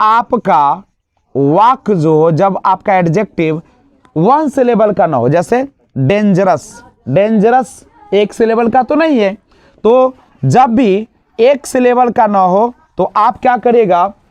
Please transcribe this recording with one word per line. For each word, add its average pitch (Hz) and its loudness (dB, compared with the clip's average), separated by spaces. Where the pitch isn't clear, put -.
आपका 196 0
वाक 196 0
जो 156 2
हो, 165 2
जब 180 0
आपका 190 -2
एडजेक्टिव 170 -2
वन 269 0
सिलेबल 233 0
का 185 0
ना 156 -2
हो, 120 0
जैसे 202 -2
डेंजरस, 190 0
डेंजरस 214 0
एक 202 0
सिलेबल 233 -2
का 254 0
तो 247 -4
नहीं 311 0
है, 202 -2
तो 254 2
जब 214 2
भी 220 0
एक 254 0
सिलेबल 247 0
का 226 0
ना 208 -2
हो 190 0
तो 185 -4
आप 220 0
क्या 247 0
करिएगा? 202 0